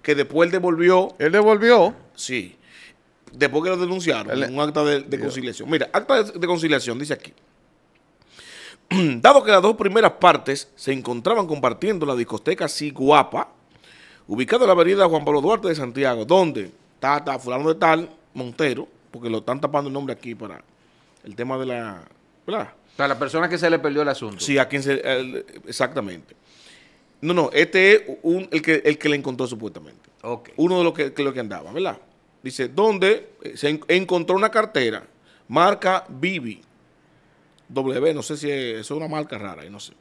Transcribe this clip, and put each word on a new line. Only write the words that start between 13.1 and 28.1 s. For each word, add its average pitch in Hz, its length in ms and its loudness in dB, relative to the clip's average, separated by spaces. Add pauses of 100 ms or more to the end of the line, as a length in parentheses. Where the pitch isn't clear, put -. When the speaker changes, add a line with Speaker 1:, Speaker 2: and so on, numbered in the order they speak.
Speaker 1:
ubicada 131 360 0
en 226 40 6
la 185 60 6
avenida 180 340 6
Juan 160 160 0
Pablo 147 180 2
Duarte 196 280 0
de 160 60 -2
Santiago", 127 500 -2
donde 139 460 2 (240)
está, 143 220 0
está 139 220 -6
fulano 127 300 -4
de 160 100 0
tal, 165 300 2 (240)
Montero, 127 540 -4 (240)
porque 120 180 -10
lo 110 100 -2
están 127 220 -6
tapando 143 260 -4
el 131 60 -10
nombre 135 200 -8
aquí 117 220 -14
para 101 260 -16 (640)
el 104 120 -20
tema 131 220 -6
de 131 100 -6
la... 110 340 -10 (440)
¿verdad? 196 280 -6 (200)
Speaker 3:
O - 40 -20
sea, 139 100 0
la 135 100 0
persona 156 300 -2
que 165 100 -4
se 165 120 2
le 165 100 2
perdió 147 220 -2
el 143 80 0
asunto. 107 320 -8
Speaker 1:
Sí, 143 160 0
a 127 100 4
quien 139 160 -6
se... 139 100 0
El, 131 520 -4 (220)
exactamente. 113 680 -6 (840)
No, 165 140 -2
no, 160 180 0
este 185 400 4
es 214 80 4 (220)